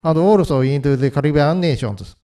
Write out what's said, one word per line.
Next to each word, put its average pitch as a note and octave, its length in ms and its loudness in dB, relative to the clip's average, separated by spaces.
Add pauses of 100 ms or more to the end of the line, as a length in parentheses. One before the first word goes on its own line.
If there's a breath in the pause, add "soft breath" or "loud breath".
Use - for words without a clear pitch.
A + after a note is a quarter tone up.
and D#3+ 140 0
also E3+ 440 2
into C#3 340 0
the C3 140 0
Caribbean D3 500 0
nations. A#2 640 -4